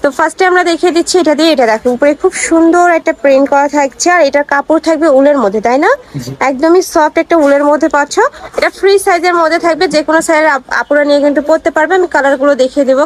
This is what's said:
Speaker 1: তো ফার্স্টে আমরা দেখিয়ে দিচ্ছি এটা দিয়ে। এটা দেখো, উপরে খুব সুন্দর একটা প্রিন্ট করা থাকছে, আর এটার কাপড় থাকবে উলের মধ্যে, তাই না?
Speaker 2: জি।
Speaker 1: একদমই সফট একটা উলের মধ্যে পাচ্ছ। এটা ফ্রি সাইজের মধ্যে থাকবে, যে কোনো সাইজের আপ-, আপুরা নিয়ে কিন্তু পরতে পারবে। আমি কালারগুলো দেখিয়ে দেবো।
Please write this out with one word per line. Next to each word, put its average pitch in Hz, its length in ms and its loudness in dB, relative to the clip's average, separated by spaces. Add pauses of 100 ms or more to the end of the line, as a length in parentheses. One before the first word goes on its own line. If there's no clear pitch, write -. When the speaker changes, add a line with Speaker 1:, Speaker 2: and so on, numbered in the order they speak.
Speaker 1:
তো 285 100 0
ফার্স্টে 330 340 -2
আমরা 359 180 2
দেখিয়ে 339 280 0
দিচ্ছি 339 280 0
এটা 302 160 0
দিয়ে। 311 160 2
এটা 262 140 2
দেখো, 220 240 -2
উপরে 285 240 0
খুব 359 200 -2
সুন্দর 330 580 2
একটা 330 220 -2
প্রিন্ট 277 360 0
করা 285 180 0
থাকছে, 285 420 -2
আর 349 120 2
এটার 285 220 0
কাপড় 285 360 -2
থাকবে 320 280 -2
উলের 277 300 2
মধ্যে, 214 240 -2
তাই 233 160 -2
না? 339 120 0 (280)
Speaker 2:
জি। 135 220 -12
Speaker 1:
একদমই 285 420 0
সফট 311 360 -2
একটা 330 200 0
উলের 285 260 2
মধ্যে 294 260 0
পাচ্ছ। 294 300 -2 (380)
এটা 320 120 -2
ফ্রি 392 300 0
সাইজের 359 340 -2
মধ্যে 330 260 0
থাকবে, 330 280 -2
যে 302 160 -2
কোনো 311 180 0
সাইজের 311 260 0
আপ-, 277 240 -4
আপুরা 294 320 -2
নিয়ে 285 160 0
কিন্তু 294 220 0
পরতে 320 300 -2
পারবে। 320 240 -2
আমি 370 120 0
কালারগুলো 277 480 0
দেখিয়ে 262 300 -2
দেবো। 269 200 0